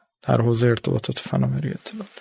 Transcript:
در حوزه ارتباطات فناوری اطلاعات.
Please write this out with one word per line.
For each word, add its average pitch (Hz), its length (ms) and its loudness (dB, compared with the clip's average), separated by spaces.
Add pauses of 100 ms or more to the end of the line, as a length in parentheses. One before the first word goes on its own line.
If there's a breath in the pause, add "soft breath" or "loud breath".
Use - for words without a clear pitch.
(220)
در 123 180 2
حوزه 117 280 4
ارتباطات - 500 0
فناوری 131 520 -2
اطلاعات. - 380 -12 (120)